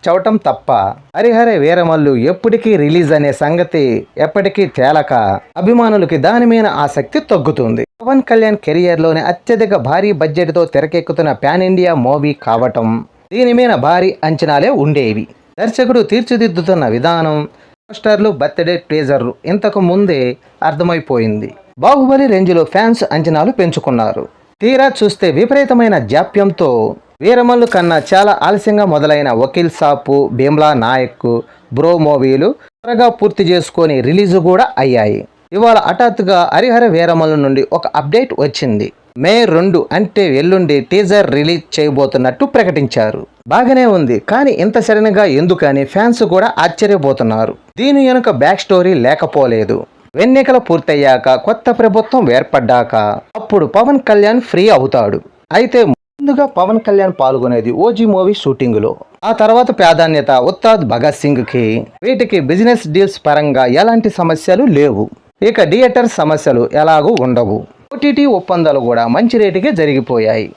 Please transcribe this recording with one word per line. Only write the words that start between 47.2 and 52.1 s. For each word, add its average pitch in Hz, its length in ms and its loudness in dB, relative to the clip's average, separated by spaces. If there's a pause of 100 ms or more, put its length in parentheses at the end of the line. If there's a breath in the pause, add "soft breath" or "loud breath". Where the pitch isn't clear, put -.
దీని 277 280 2
వెనుక 254 220 0 (120)
బ్యాక్ 190 220 0
స్టోరీ 185 280 2 (140)
లేకపోలేదు. 123 680 0 (480)
ఎన్నికలు 262 440 2
పూర్తయ్యాక, 139 640 2 (120)
కొత్త 220 200 -2 (140)
ప్రభుత్వం 220 440 2 (120)